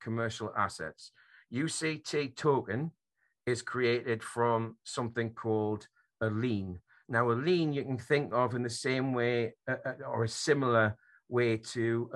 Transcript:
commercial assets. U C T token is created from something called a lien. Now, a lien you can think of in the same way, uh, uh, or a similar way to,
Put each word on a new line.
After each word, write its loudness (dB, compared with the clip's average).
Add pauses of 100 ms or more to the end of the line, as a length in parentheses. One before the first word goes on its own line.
commercial -4
assets. -4 (400)
U 0
C -2
T -2
token 0 (540)
is 0
created 0
from 0
something -4
called -2 (340)
a 0
lien. -2 (300)
Now, 2
a 4
lien 2
you -2
can -4
think 0
of 2
in -2
the -2 (180)
same 0
way, 0 (160)
uh, -2 (100)
uh, -8
or 0
a 0
similar 4 (340)
way 2
to, -2